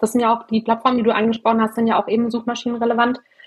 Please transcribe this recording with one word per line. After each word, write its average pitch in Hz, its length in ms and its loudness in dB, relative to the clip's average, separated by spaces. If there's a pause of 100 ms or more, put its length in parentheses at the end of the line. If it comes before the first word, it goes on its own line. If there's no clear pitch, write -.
das 220 100 -2
sind 247 80 0
ja 233 160 2
auch 233 120 -8
die 220 120 -2
Plattformen, 226 380 0
die 233 60 -2
du 226 120 4
angesprochen 226 460 2
hast, 220 140 -2
sind 233 120 0
ja 233 160 2
auch - 60 -10
eben 226 200 0
suchmaschinenrelevant. 240 920 -2 (260)